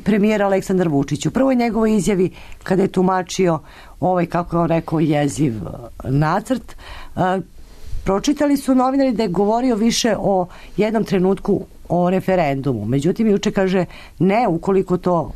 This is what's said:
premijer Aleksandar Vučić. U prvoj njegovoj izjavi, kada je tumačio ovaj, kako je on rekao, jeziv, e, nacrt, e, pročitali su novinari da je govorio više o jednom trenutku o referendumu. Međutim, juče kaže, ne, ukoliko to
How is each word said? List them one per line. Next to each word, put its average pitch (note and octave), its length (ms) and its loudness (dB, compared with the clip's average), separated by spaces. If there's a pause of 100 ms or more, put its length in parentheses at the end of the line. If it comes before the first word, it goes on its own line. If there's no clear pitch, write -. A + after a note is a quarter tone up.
premijer G#3 380 2
Aleksandar F#3+ 460 0
Vučić. C#3+ 380 -2
U D3 40 0
prvoj C4 240 2
njegovoj A3+ 420 2
izjavi, F3 340 2 (320)
kada F#3 200 0
je - 60 2
tumačio F3+ 680 0 (420)
ovaj, F3+ 260 2
kako E3+ 300 -4
je E3+ 40 2
on E3 80 2
rekao, E3 320 0
jeziv, C#3+ 540 0
e, - 560 -10
nacrt, E3+ 640 -2 (400)
e, - 40 -4 (840)
pročitali C#4+ 520 0
su C4+ 180 0
novinari C4 380 2
da G#3+ 100 -2
je G#3+ 60 0
govorio A3 480 0
više A3+ 420 2
o F#3 280 2 (300)
jednom G#3+ 280 0
trenutku F#3 600 0 (240)
o F3 220 2
referendumu. C#3 760 0
Međutim, D#3+ 440 0
juče G3+ 220 2
kaže, F#3+ 340 0 (340)
ne, G#3 300 2
ukoliko F#3 480 0
to F3 400 0